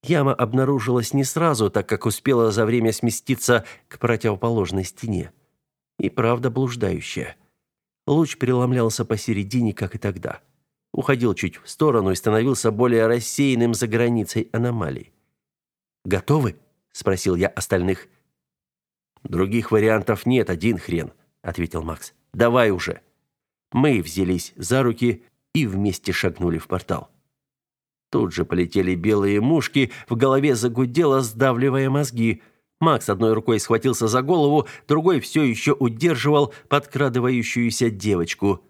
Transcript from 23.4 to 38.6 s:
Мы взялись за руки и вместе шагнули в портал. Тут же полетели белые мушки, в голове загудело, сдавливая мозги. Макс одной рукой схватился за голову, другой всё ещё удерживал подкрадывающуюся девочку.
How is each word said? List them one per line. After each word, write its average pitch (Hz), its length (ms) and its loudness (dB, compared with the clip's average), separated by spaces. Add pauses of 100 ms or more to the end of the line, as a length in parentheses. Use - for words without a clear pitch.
Мы 127 300 4
взялись 87 540 -4
за 127 260 0
руки 120 420 0 (300)
и 147 140 0
вместе 98 440 -2
шагнули 87 460 -2
в - 100 -10
портал. - 420 -6 (1000)
Тут - 220 -2
же 85 120 -2
полетели 90 500 0
белые 101 440 2
мушки, 135 520 0 (160)
в 120 80 -4
голове 135 400 2
загудело, 123 680 2
сдавливая 131 680 0
мозги. 120 520 -2 (380)
Макс 147 300 2
одной 110 240 2
рукой 110 260 2
схватился 117 480 0
за 127 160 2
голову, 147 440 2 (200)
другой 160 320 2
всё - 240 -2
ещё 127 300 0
удерживал 139 800 0 (160)
подкрадывающуюся 123 1200 0
девочку. 98 800 -2